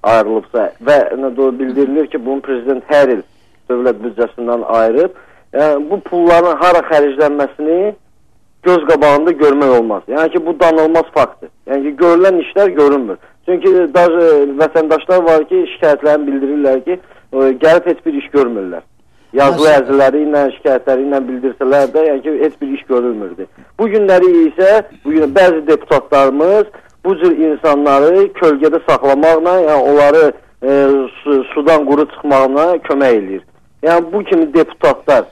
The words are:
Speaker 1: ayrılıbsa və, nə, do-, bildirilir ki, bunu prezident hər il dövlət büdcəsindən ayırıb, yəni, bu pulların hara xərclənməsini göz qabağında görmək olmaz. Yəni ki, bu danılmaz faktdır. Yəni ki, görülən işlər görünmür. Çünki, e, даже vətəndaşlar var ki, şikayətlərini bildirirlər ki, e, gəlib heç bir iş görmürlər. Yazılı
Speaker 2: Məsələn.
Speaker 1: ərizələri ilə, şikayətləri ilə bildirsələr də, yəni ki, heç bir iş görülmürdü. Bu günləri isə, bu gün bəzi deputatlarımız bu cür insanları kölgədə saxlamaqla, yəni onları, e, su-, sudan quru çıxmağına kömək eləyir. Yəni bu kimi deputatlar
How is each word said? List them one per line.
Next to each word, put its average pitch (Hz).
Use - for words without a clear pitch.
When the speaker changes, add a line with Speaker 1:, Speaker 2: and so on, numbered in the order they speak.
Speaker 1:
ayrılıbsa 110
və, 139
nə, 131
do-, 131
bildirilir 135
ki, 143
bunu 135
prezident 131
hər 143
il 107
dövlət 123
büdcəsindən 117
ayırıb, 113
yəni, 147
bu 185
pulların 170
hara 175
xərclənməsini 151
göz 175
qabağında 147
görmək 143
olmaz. 113
Yəni 151
ki, 165
bu 170
danılmaz 160
faktdır. -
Yəni 139
ki, 143
görülən 175
işlər 196
görünmür. 139
Çünki, 180
e, 180
даже 170
vətəndaşlar 156
var 160
ki, 180
şikayətlərini 147
bildirirlər 139
ki, 180
e, 131
gəlib 160
heç 165
bir 156
iş 139
görmürlər. 104
Yazılı 139
Speaker 2:
Məsələn. 151
Speaker 1:
ərizələri 135
ilə, 147
şikayətləri 131
ilə 139
bildirsələr 131
də, 156
yəni 139
ki, 151
heç 147
bir 139
iş 139
görülmürdü. 107
Bu 226
günləri 190
isə, 190
bu 143
gün 151
bəzi 170
deputatlarımız 147
bu 185
cür 170
insanları 151
kölgədə 156
saxlamaqla, 160
yəni 151
onları, 143
e, 131
su-, 139
sudan 151
quru 143
çıxmağına 139
kömək 139
eləyir. 95
Yəni 170
bu 190
kimi 165
deputatlar 143